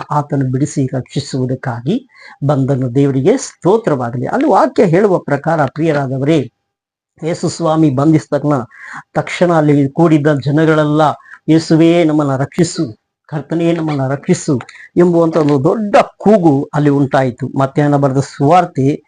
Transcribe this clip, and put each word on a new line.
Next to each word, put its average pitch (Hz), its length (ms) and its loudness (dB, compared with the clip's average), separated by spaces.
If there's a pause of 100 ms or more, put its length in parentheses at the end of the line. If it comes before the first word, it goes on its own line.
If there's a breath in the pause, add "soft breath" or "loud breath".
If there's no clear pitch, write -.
(120)
ಆತನು 143 400 -2
ಬಿಡಿಸಿ 131 420 -2
ರಕ್ಷಿಸುವುದಕ್ಕಾಗಿ 127 1120 -6 (380 loud breath)
ಬಂದನು. 135 500 -2
ದೇವರಿಗೆ 139 420 2
ಸ್ತೋತ್ರವಾಗಲಿ. 143 880 -2
ಅಲ್ಲಿ 277 240 -2
ವಾಕ್ಯ 262 360 2
ಹೇಳುವ 180 340 2
ಪ್ರಕಾರ, 147 460 -2
ಪ್ರಿಯರಾದವರೇ, 143 840 -2 (720)
ಯೇಸು 165 260 -4
ಸ್ವಾಮಿ 160 400 0
ಬಂದಿದ 156 320 2 (100)
ತಕ್ಷಣ, 147 220 -2 (640 loud breath)
ತಕ್ಷಣ 170 380 0
ಅಲ್ಲಿ 147 360 2
ಕೂಡಿದ್ದ 156 380 2 (180)
ಜನಗಳೆಲ್ಲ, 151 560 2 (480 loud breath)
"ಯೇಸುವೇ 165 540 4
ನಮ್ಮನ್ನ 151 320 0
ರಕ್ಷಿಸು, 139 640 -4 (280)
ಕರ್ತನೇ 160 460 -4
ನಮ್ಮನ್ನ 156 340 -2
ರಕ್ಷಿಸು" 139 540 -2 (360 loud breath)
ಎಂಬುವಂತ 170 400 2
ಒಂದು 147 260 2
ದೊಡ್ಡ 208 320 0 (220)
ಕೂಗು 165 560 2
ಅಲ್ಲಿ 147 160 0
ಉಂಟಾಯಿತು. 135 720 -2
ಮತ್ತಾಯನ 143 360 0
ಬರೆದ 139 220 0
ಸುವಾರ್ತೆ 147 920 0